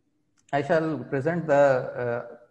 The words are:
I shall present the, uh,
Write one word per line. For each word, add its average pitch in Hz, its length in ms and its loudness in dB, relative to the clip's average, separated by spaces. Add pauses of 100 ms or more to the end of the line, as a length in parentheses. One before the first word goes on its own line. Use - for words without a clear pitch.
(520)
I 143 100 0
shall 160 360 0
present 156 500 -4
the, 143 80 4
uh, 127 800 2 (160)